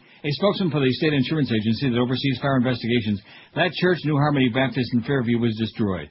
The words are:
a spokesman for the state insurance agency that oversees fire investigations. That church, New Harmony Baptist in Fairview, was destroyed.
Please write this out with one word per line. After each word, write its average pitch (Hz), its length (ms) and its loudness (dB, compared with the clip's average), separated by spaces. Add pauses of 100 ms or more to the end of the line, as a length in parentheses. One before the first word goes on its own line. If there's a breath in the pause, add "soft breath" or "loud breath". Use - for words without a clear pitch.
(240 soft breath)
a 147 60 -2
spokesman 185 400 0
for 143 100 -2
the 131 120 4
state 156 200 0
insurance 139 400 0
agency 113 380 0
that 117 80 0
oversees 127 420 -2
fire 139 160 0
investigations. 117 640 0 (360 loud breath)
That 165 160 2
church, 180 320 0
New 147 120 0
Harmony 139 340 2
Baptist 127 440 -2
in 117 80 2
Fairview, 120 360 0
was 117 180 0
destroyed. 101 540 -2